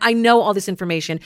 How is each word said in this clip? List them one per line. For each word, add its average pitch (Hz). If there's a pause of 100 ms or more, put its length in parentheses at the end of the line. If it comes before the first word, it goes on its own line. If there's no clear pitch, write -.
I 233
know 233
all 214
this 196
information 165